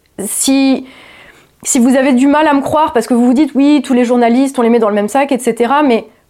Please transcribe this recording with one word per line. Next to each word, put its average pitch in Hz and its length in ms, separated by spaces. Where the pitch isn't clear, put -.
si, 269 680
si 269 160
vous 247 160
avez 269 160
du 254 160
mal 302 180
à 294 80
me 277 60
croire, 311 320
parce 226 160
que 254 60
vous 240 120
vous 247 80
dites, « 294 220
Oui, 285 280
tous 269 80
les 247 120
journalistes, 247 560
on - 20
les 226 80
met 240 80
dans 214 100
le 208 60
même 208 140
sac, 277 240
et 240 80
cetera, » 233 420
mais 240 240